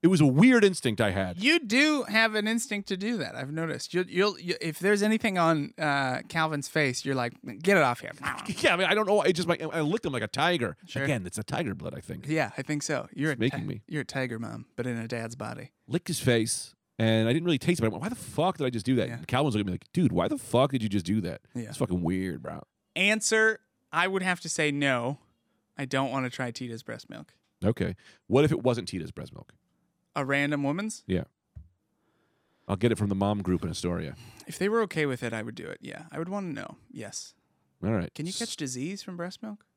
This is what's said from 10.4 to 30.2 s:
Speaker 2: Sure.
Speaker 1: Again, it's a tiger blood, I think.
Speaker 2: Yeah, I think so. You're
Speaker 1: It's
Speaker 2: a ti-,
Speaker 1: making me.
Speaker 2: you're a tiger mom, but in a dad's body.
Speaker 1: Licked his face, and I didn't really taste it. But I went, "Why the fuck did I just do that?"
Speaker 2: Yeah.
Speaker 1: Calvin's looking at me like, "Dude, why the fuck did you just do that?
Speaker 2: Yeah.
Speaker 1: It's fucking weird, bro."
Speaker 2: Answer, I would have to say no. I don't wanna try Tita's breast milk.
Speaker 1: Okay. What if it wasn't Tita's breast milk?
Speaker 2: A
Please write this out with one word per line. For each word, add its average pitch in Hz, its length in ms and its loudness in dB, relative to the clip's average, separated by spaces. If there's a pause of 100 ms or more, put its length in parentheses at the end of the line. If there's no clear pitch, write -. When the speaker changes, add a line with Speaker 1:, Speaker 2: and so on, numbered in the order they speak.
Speaker 2:
Sure. 139 180 -6
Speaker 1:
Again, 131 220 0
it's 90 140 -8
a 104 40 -6
tiger 113 300 -4
blood, - 240 -8
I - 40 -10
think. - 260 -12
Speaker 2:
Yeah, 151 320 -2
I - 20 -6
think 147 220 -4
so. - 280 -4
You're 151 200 -2
Speaker 1:
It's 123 80 -4
Speaker 2:
a 107 40 2
ti-, 127 120 4
Speaker 1:
making 104 120 -6
me. 98 200 -8
Speaker 2:
you're 147 160 -6
a - 20 -8
tiger 127 320 -6
mom, 113 380 -10
but 120 100 -4
in 123 120 -4
a 113 100 -8
dad's 113 280 -6
body. 117 360 -10 (160)
Speaker 1:
Licked 143 220 -4
his 160 100 -2
face, 117 560 2 (240)
and 113 280 4
I 120 60 4
didn't 165 120 0
really 170 120 2
taste 170 220 2
it. - 20 2
But 113 60 4
I - 20 4
went, 110 140 -6
"Why 196 60 -4
the 240 60 -8
fuck - 440 -2
did 139 80 0
I - 20 2
just 117 160 -4
do 131 120 4
that?" 120 120 2
Speaker 2:
Yeah. 120 160 -10
Speaker 1:
Calvin's 127 300 2
looking 104 120 2
at 92 40 -2
me - 20 -2
like, - 200 -10
"Dude, 175 180 4
why 87 160 2
the 302 100 -2
fuck 135 360 2
did 120 100 0
you 110 60 -2
just 95 180 -2
do 107 140 0
that? 85 200 -8 (140)
Speaker 2:
Yeah. 120 140 -6
Speaker 1:
It's - 80 -12
fucking 90 260 0
weird, 92 400 -2
bro." 80 180 -10 (340)
Speaker 2:
Answer, 220 680 2 (300)
I 170 160 2
would 190 140 0
have 180 200 0
to - 80 -10
say 151 220 0
no. 139 460 2 (580)
I 139 100 -6
don't 135 260 0
wanna 127 180 -2
try 123 220 -6
Tita's 117 320 -10
breast - 260 -12
milk. - 240 -16 (320)
Speaker 1:
Okay. 92 300 2 (320)
What 139 180 6
if 151 60 4
it - 100 0
wasn't 117 260 0
Tita's 87 240 -8
breast - 220 -14
milk? - 200 -20 (640)
Speaker 2:
A 143 100 -2